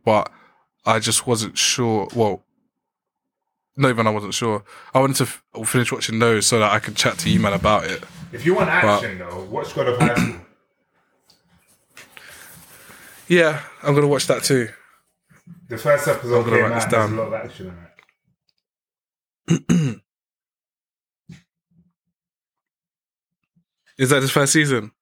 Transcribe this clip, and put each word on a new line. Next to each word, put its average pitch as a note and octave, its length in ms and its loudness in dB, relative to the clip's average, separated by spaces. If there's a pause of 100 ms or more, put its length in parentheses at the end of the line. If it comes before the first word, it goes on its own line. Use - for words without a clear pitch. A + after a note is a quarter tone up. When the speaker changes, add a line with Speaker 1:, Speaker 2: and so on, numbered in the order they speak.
Speaker 1:
but G#2+ 260 2 (560)
I A2 140 2
just A2 280 -2
wasn't A2 300 -2
sure. A2 580 0
Well, G#2+ 280 0 (1300)
not C3+ 140 2
even A2+ 180 0
I - 20 4
wasn't G#2 240 -4
sure. G#2+ 300 -4 (320)
I C3 40 6
wanted C3+ 180 2
to C#3 60 2
f-, - 200 -6 (260)
finish B2 220 0
watching A2+ 260 -6
those A2+ 300 2
so A#2+ 100 2
that G#2+ 160 4
I G#2+ 60 2
could G#2+ 160 -8
chat A2 240 0
to - 100 -2
you A2 100 2
man G#2 140 0
about F#2+ 320 2
it. E2 180 -8 (300)
Speaker 2:
If A#2 100 -12
you F3 120 2
want F#3+ 140 0
Speaker 1:
But F3 140 0 (200)
Speaker 2:
action, F#2+ 160 -10
though, F2+ 320 -12
watch - 240 -10
God C3+ 120 -2
of - 120 0
High D#3 160 2
School. A#2+ 260 -2
Speaker 1:
<clears throat> - 40 -20 (2750)
Yeah, D#3+ 320 4 (220)
I'm D3 100 2
gonna C#3+ 140 4
watch C#3 200 0
that B2+ 160 0
too. B2 260 0 (960)
Speaker 2:
The A#2 100 -10
first - 300 2
episode B2 260 -2
Speaker 1:
I'm A#2+ 120 4
gonna A2+ 100 0
Speaker 2:
came A2 80 4
Speaker 1:
write A2 80 0
Speaker 2:
out, A#2 40 -4
Speaker 1:
this A2+ 160 -2
Speaker 2:
there's A2+ 180 2
Speaker 1:
down. A2 100 -4
Speaker 2:
a - 20 -4
lot A2 60 -6
of G#2+ 60 -8
action F#2+ 440 -12 (1700)
in E3 80 4 (100)
it. D3 320 0
Speaker 1:
<clears throat> - 80 -20 (4000)
Is C3 120 0
that C#3 120 4
his C3+ 100 0
first C#3 220 2
season? C3+ 380 0 (100)